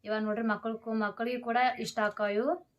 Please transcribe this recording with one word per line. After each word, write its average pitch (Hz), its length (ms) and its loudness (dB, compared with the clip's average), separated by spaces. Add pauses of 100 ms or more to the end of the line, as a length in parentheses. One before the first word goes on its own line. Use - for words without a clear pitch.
ಇವಾಗ 214 180 0
ನೋಡ್ರಿ, 214 220 0
ಮಕ್ಕಳ್ಗೂ, 220 500 -2
ಮಕ್ಕಳಿಗೆ 233 480 -2
ಕೂಡ 233 160 0 (220)
ಇಷ್ಟ 233 200 -4
ಆಕಾವ್ 208 320 0
ಇವು. 269 480 0